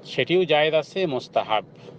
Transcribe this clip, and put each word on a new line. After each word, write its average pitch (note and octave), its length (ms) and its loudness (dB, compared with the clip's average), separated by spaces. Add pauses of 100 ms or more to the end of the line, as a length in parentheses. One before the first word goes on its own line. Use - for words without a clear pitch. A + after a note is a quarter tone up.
সেটিও E3+ 400 0
জায়েজ D3+ 300 2
আছে, F3 320 -2
মোস্তাহাব, G#2+ 580 -2 (340)